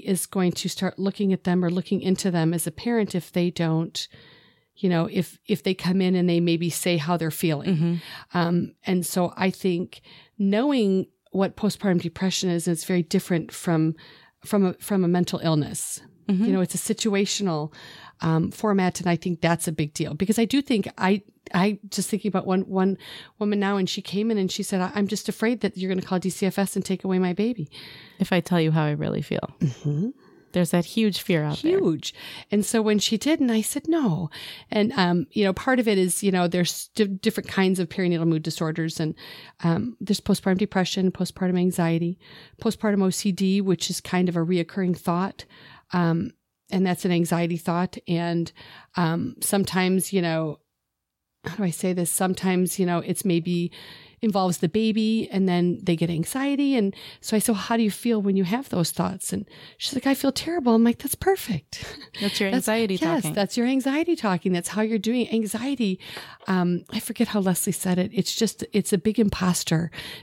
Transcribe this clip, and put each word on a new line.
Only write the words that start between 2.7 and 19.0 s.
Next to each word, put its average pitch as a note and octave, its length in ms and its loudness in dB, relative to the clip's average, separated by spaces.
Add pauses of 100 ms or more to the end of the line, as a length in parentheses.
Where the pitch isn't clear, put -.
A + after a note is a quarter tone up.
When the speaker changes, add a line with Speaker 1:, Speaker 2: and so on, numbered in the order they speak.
Speaker 1:
parent A#3 420 -2
if F3 160 -4
they F3 220 0
don't, E3 560 -2 (640)
you - 140 0
know, E3+ 240 2
if, - 340 -4
if - 160 -2
they F#3+ 120 0
come F#3 260 0
in F#3 160 4
and F3+ 120 4
they E3+ 120 4
maybe E3+ 280 2
say F3 280 0
how E3 200 0
they're E3 140 -2
feeling. D#3+ 460 0
Speaker 2:
Mm-hmm. E3+ 180 2 (420)
Speaker 1:
Um, E3+ 380 0 (100)
and F3+ 220 0
so F3 300 0
I F#3+ 140 2
think F3+ 500 -4 (380)
knowing G#3 680 2 (240)
what F#3+ 260 0
postpartum F#3 460 0
depression F3+ 480 -2
is, E3+ 160 0
it's E3+ 180 -2
very F3+ 200 2
different - 480 0
from, D#3+ 420 0 (500)
from G3+ 200 2
a, F#3 160 2
from F#3+ 240 0
a E3+ 40 4
mental F3+ 320 2
illness. D3+ 600 -2 (280)
Speaker 2:
Mm-hmm. G3 160 2
Speaker 1:
You G3+ 80 2
know, F#3+ 80 2
it's F3+ 140 0
a G3 200 -2
situational, G3 800 0 (500)
um, D#3+ 280 2
format. F#3 500 2